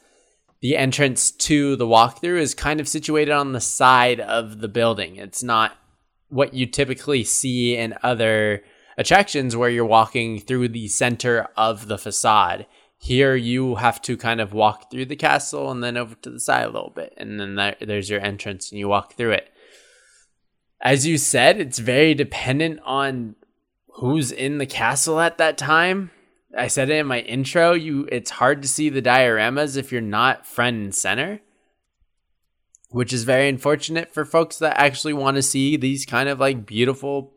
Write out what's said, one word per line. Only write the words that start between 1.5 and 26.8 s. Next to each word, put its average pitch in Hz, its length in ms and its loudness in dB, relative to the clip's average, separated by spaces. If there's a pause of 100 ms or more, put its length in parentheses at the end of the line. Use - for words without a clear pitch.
the 120 100 -2
walkthrough 123 540 4
is 143 140 -2
kind 151 260 -2
of 135 80 -6
situated 151 440 0
on 143 200 0
the 120 80 -4
side 123 600 4
of 110 400 -4
the 110 80 -8
building. 101 480 0
It's 98 260 -12
not 113 340 2 (540)
what 135 240 0
you 127 120 -2
typically 131 580 -2
see 123 520 0
in 113 260 -6
other 110 600 2 (340)
attractions 143 580 2
where 120 140 0
you're 117 160 2
walking 113 560 2
through 123 280 -2
the 113 200 -8
center 120 680 -2
of 107 320 0
the 104 100 -4
facade. 101 640 2 (320)
Here, 131 380 2
you 123 400 0
have 117 280 0
to 123 140 -4
kind 117 240 -2
of 101 120 -4
walk 107 380 0
through 131 160 -8
the 143 100 -10
castle 143 540 0
and 123 120 -6
then 120 140 -4
over 117 260 -6
to 127 80 -14
the 123 100 -16
side 123 260 0
a 110 40 -6
little 50 240 -10
bit. - 220 -12
And 107 240 -12
then 98 160 -8
there, 101 240 -2
there's 104 280 -6
your 104 120 -2
entrance 101 500 -8
and 104 80 -12
you 101 100 -4
walk 101 260 -2
through 117 180 0
it. - 160 -2 (1300)
As 131 260 2
you 165 120 2
said, 143 420 2
it's 131 200 -6
very 135 340 4
dependent 147 680 -2
on 131 500 -4 (640)
who's 139 340 0
in 139 280 -4
the 135 80 -4
castle 156 540 0
at - 180 0
that 160 200 0
time. 170 540 0 (440)
I 120 120 -2
said 135 220 0